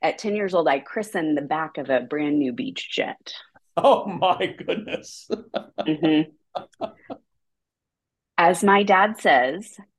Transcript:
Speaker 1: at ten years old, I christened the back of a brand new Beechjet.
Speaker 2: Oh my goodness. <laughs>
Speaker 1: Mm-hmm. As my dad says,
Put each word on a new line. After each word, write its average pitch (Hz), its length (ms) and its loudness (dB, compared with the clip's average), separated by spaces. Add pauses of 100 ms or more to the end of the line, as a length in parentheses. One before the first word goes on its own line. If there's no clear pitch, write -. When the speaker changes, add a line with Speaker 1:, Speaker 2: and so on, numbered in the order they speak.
Speaker 1:
at - 160 0
ten 208 180 -4
years 196 180 -2
old, 165 140 2
I 139 120 2
christened 160 580 -4
the 143 60 -4
back 156 340 -6
of 135 120 -6
a 127 120 2
brand 147 380 -2
new 127 140 0
Beechjet. - 600 -6 (640)
Speaker 2:
Oh - 300 4
my 180 400 0
goodness. - 840 -8
<laughs> 214 60 -4 (400)
Speaker 1:
Mm-hmm. - 1080 -2 (1500)
As 175 260 4
my 202 200 6
dad 202 360 4
says, 147 580 2 (220)